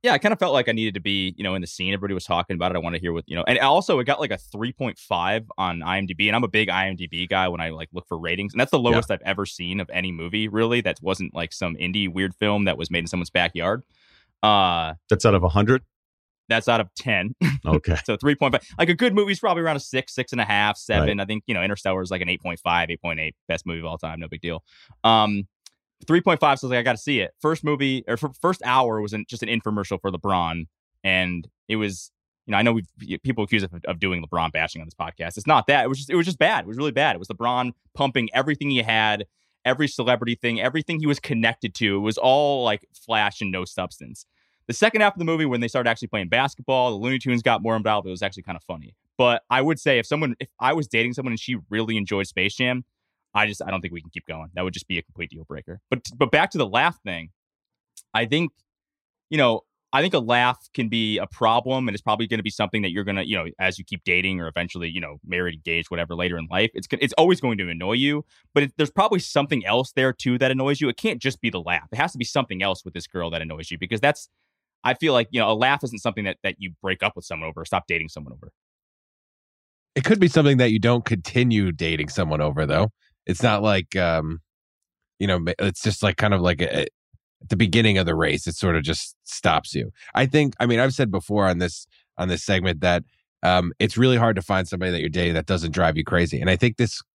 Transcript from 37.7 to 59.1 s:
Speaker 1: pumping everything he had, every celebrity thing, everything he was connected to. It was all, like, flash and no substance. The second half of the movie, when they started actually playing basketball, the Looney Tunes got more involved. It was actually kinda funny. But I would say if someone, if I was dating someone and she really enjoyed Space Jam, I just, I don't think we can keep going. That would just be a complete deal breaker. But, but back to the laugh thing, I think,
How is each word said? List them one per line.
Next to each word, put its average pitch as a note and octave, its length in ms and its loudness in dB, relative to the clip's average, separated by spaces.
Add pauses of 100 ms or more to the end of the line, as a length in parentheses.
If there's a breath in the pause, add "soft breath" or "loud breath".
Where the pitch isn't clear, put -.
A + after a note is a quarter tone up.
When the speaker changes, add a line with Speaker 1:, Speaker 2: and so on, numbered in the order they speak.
Speaker 1:
pumping B2+ 380 0
everything C#3+ 380 0
he B2 120 2
had, A2 440 0 (380)
every C3 240 2
celebrity A#2 480 0
thing, A#2 240 -2
everything D#3 400 -2
he D3+ 60 -2
was C#3+ 120 2
connected A#2 580 -2
to. G2+ 200 0
It G2 40 0
was G#2+ 180 -2
all, C#3 440 2
like, G#2+ 320 -2
flash G#2+ 460 -2
and G2+ 100 -4
no F#2 140 -4
substance. - 640 -12 (420)
The A#2+ 60 -6
second A3 260 2
half G3+ 140 4
of F3+ 60 -12
the E3+ 40 -2
movie, D#3+ 200 0
when B2 160 0
they A#2+ 80 -2
started A#2+ 200 0
actually A2+ 200 -2
playing F#2+ 200 -4
basketball, B2+ 640 0
the G#2+ 60 -4
Looney B2 240 -2
Tunes A#2+ 200 0
got A2+ 220 2
more A2+ 140 0
involved. G#2 320 0
It - 20 -8
was F2+ 100 -8
actually G2 220 -6
kinda F2 240 -10
funny. D#2+ 300 -14 (200)
But B2 320 4
I B2+ 140 4
would D3+ 160 0
say C3 220 4
if A2+ 60 -4
someone, D3+ 340 0
if C3 80 -10 (100)
I C3 140 2
was D#3 160 -2
dating A#2 260 0
someone C3 180 -6
and A2 80 -6
she B2+ 160 -6 (140)
really A2 260 -2
enjoyed G2 300 -2
Space F#2+ 300 -2
Jam, B2+ 280 -2 (480)
I G#2 140 2
just, G#2 160 -6
I F#2+ 80 -6
don't F#2+ 100 -4
think F2 140 -10
we E2+ 60 -12
can D#2+ 100 -20
keep - 160 -16
going. D#2+ 280 -12
That F2+ 100 -4
would F#2 100 -6
just - 140 -12
be F2 100 -4
a E2 40 -8
complete - 280 -14
deal D#2+ 140 -18
breaker. - 440 -14
But, B2+ 120 -2 (160)
but - 160 2
back E3 200 2
to F3+ 60 -6
the B2 80 0
laugh C3 380 0
thing, E2+ 260 -10 (840)
I A#2 120 0
think, D3 260 0 (800)